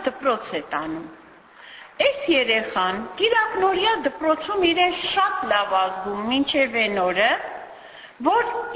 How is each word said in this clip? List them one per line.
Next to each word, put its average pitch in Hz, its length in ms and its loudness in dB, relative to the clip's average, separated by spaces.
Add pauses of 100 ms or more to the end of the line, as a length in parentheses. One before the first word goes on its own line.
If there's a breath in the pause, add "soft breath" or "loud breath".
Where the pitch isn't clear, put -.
դպրոց 240 520 -2
է 156 60 -4 (100)
տանում։ 160 360 -6 (960 loud breath)
Էս 539 180 2 (100)
երեխան 220 720 0 (180)
կիրակնօրյա 427 760 4 (100)
դպրոցում 311 640 0
իրեն 359 320 2
շատ 381 400 0 (100)
լավ 202 280 0
ազգում 202 500 -2
մինչև 269 540 0
էն 208 200 0
օրը, 185 240 2 (1000 loud breath)
որ 466 240 2 (220)